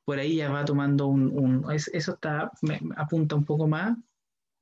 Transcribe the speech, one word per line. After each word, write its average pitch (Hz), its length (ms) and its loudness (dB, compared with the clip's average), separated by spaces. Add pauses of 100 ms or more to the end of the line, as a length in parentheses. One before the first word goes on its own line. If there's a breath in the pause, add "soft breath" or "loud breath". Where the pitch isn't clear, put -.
por 143 140 -2
ahí 151 180 0
ya 147 140 0
va 143 140 -2
tomando 143 420 2
un, 135 300 2
un, 131 360 2
es-, 151 200 -2
eso 165 200 -4
está, 156 400 -4 (100)
me, 151 200 -2
me 160 140 -8
apunta 156 380 0
un 147 100 2
poco 156 220 2
más 175 300 2 (640)